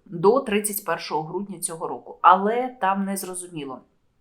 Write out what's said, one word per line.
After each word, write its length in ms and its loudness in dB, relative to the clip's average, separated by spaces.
до 360 4
тридцять 440 -2
першого 380 -2
грудня 360 -6
цього 300 -6
року. 340 -10
Але 580 4
там 240 0
не 120 -4
зрозуміло, 640 -10